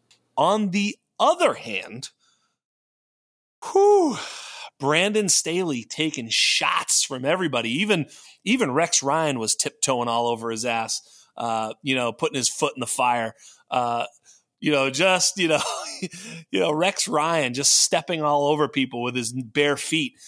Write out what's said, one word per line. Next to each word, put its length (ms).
On 320
the 260
other 340
hand, 560
whew, 440
Brandon 500
Staley 560
taking 460
shots 720
from 200
everybody. 460
Even, 240
even 280
Rex 300
Ryan 360
was 160
tiptoeing 540
all 200
over 220
his 140
ass, 380
uh, 460
you 120
know, 180
putting 240
his 120
foot 280
in 40
the 60
fire. 480
Uh, 360
you 120
know, 180
just, 480
you 100
know, 120
<laughs> 680
you 100
know, 100
Rex 380
Ryan 460
just 260
stepping 420
all 260
over 200
people 340
with 120
his 180
bare 440
feet. 380